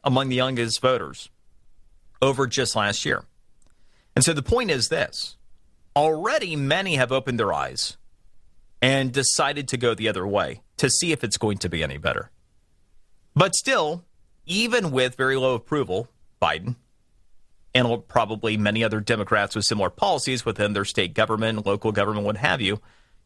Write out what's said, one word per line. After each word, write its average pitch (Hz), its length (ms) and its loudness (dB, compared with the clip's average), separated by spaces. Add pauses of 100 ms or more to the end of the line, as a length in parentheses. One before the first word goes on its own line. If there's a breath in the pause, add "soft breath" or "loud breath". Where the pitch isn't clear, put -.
among 131 260 2
the 127 60 0
youngest 123 440 0
voters 113 520 -2 (880)
over 135 240 2
just 120 300 -2
last 104 280 0
year. - 220 -2 (880)
And 135 80 4
so 165 80 4
the 143 120 -2
point 233 260 2
is 135 200 0
this. - 480 -4 (580)
Already 165 600 2
many 151 420 0
have 127 140 2
opened 131 280 0
their 101 120 2
eyes 69 460 -4 (840)
and 131 320 2
decided 139 560 -2
to 131 100 -4
go 117 180 2
the 107 120 -2
other 95 200 -2
way 95 340 -2 (160)
to 139 100 2
see 165 240 0
if 147 120 -2
it's 107 140 -4
going 104 200 -2
to 95 120 -4
be 82 120 -4
any 71 160 -4
better. - 320 -4 (1080)
But 180 200 4
still, 175 500 -2 (400)
even 214 460 0
with 127 240 0
very 131 200 2
low 131 200 2
approval, 113 540 -4 (300)
Biden, 87 360 0 (1000)
and 120 340 2
probably 110 500 0
many 107 260 2
other 110 160 0
Democrats 104 560 0
with 104 100 -2
similar 101 240 0
policies 139 560 0
within 104 280 0
their 101 120 0
state 90 280 -2
government, 110 520 0
local 101 260 0
government, 104 340 0
what 104 120 -2
have 131 240 0
you, 104 200 0 (440 soft breath)